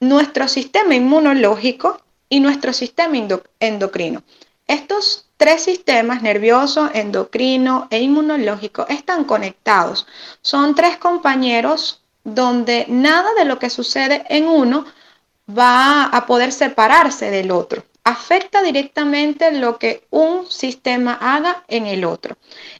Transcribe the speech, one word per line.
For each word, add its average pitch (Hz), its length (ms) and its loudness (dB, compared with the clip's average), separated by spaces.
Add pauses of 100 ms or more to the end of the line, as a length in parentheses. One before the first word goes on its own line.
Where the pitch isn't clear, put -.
nuestro 277 480 2
sistema 330 480 0
inmunológico 254 1080 2 (260)
y 277 120 2
nuestro 277 320 0
sistema 302 440 -4
indo-, 202 280 -4 (160)
endocrino. 196 640 -4 (420)
Estos 339 720 -4
tres 311 260 4
sistemas, 247 600 -2
nervioso, 247 720 2
endocrino 254 960 -2
e 220 100 -2
inmunológico, 262 880 -2
están 294 340 -4
conectados. 202 880 -2 (320)
Son 285 340 0
tres 339 220 4
compañeros 269 1080 -2 (220)
donde 240 640 0
nada 311 500 2
de 349 60 4
lo 262 160 -2
que 247 100 -4
sucede 269 580 -4
en 302 200 0
uno 277 360 2 (640)
va 247 560 4
a 240 220 0
poder 247 240 2
separarse 269 800 2
del 190 220 -2
otro. - 320 -4 (180)
Afecta 370 600 0
directamente 294 920 0
lo 240 260 -2
que 226 320 -4
un 349 400 0
sistema 247 720 -4
haga 302 480 -2
en 226 180 -4
el 190 180 -4
otro. - 320 -6 (440)